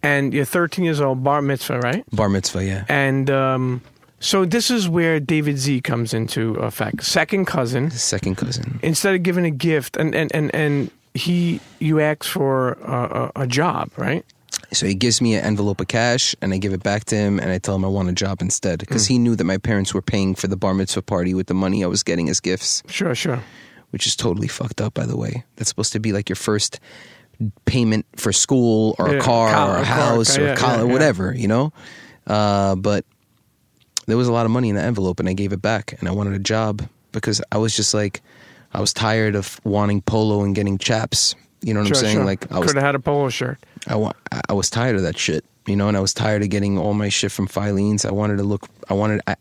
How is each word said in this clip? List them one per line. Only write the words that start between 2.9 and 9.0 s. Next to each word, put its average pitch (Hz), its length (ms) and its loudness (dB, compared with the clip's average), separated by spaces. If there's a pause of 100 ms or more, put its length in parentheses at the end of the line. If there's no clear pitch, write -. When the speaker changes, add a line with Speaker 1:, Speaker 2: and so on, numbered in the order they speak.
Speaker 1:
And, 135 400 2
um, 131 500 0 (400)
so 196 240 2
this 208 260 0
is 220 180 0
where 165 320 2
David 147 360 0
Z 135 260 0
comes 120 300 -2
into 113 440 -2
effect. - 480 -4
Second 180 420 2
cousin. 131 440 0
Speaker 2:
Second 98 460 -2
cousin. - 460 -6
Speaker 1:
Instead 190 320 2